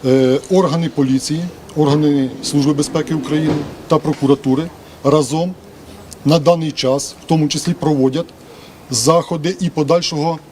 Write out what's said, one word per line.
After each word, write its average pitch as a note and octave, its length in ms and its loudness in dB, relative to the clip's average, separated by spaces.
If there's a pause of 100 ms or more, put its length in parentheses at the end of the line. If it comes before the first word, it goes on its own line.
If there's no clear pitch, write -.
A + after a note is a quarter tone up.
Е, C3 340 4 (120)
органи E3 380 2
поліції, C3+ 540 -2 (320)
органи D3 540 2 (140)
Служби D3 300 0
безпеки D3+ 400 -4
України D3+ 400 -2 (340)
та D#3+ 100 2
прокуратури C#3 720 0 (340)
разом D#3 500 2 (720)
на D#3 140 4
даний D#3+ 320 0
час, C3+ 520 -4
в - 20 -20
тому D#3+ 220 2
числі, E3+ 260 -4
проводять C3 520 0 (640)
заходи D#3+ 680 0
і F3 100 -2
подальшого D#3+ 680 0 (120)